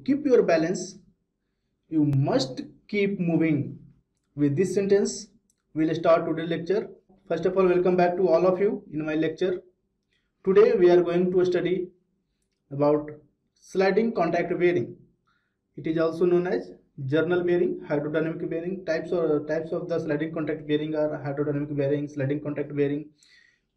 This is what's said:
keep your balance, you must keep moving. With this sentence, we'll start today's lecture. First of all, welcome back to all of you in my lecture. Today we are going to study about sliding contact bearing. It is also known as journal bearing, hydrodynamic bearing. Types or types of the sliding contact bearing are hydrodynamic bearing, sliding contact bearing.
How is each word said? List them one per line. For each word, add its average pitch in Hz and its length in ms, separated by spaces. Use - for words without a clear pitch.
keep 277 220
your 233 160
balance, 170 560
you 156 160
must 143 560
keep 202 320
moving. 165 600
With 143 200
this 180 180
sentence, 202 540
we'll 160 220
start 165 320
today's 165 240
lecture. 190 400
First 170 180
of 185 100
all, 190 80
welcome 180 320
back 175 220
to 190 100
all 165 160
of 185 160
you 208 220
in 151 140
my 156 80
lecture. 160 480
Today 208 300
we 180 160
are 175 100
going 175 320
to 180 140
study 175 420
about 147 380
sliding 196 540
contact 170 460
bearing. 175 360
It 143 80
is 165 100
also 165 300
known 175 200
as - 260
journal 160 360
bearing, 175 460
hydrodynamic 160 640
bearing. 170 340
Types 165 280
or 156 340
types 160 260
of 175 160
the 170 100
sliding 147 360
contact 156 340
bearing 151 260
are 151 300
hydrodynamic 143 500
bearing, 143 320
sliding 143 360
contact 143 340
bearing. 143 300